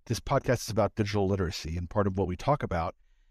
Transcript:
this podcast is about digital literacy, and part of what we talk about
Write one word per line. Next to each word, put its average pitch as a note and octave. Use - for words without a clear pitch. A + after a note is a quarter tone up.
this A2+
podcast C3
is -
about G2+
digital G2+
literacy, F2
and F2
part G2+
of F#2+
what F2+
we F2+
talk C#3+
about F2+